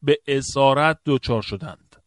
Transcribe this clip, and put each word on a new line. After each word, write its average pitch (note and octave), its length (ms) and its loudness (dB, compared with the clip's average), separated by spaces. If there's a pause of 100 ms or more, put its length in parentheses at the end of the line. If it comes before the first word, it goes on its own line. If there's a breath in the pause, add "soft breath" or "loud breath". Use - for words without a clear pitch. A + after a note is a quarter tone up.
به C#3+ 240 2
اسارت C#3 800 0
دچار B2 360 0
شدند. - 540 -12 (100)